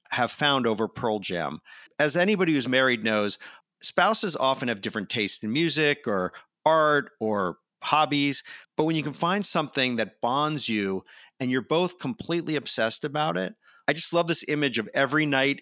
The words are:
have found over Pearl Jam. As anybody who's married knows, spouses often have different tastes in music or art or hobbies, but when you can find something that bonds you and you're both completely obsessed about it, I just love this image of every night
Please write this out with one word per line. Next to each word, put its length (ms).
have 200
found 340
over 220
Pearl 320
Jam. 400
As 160
anybody 380
who's 140
married 360
knows, 360
spouses 560
often 320
have 120
different 280
tastes 340
in 80
music 560
or 240
art 540
or 380
hobbies, 580
but 80
when 100
you 80
can 100
find 320
something 520
that 240
bonds 480
you 340
and 120
you're 100
both 380
completely 560
obsessed 480
about 340
it, 160
I 60
just 200
love 140
this 200
image 320
of 140
every 320
night 360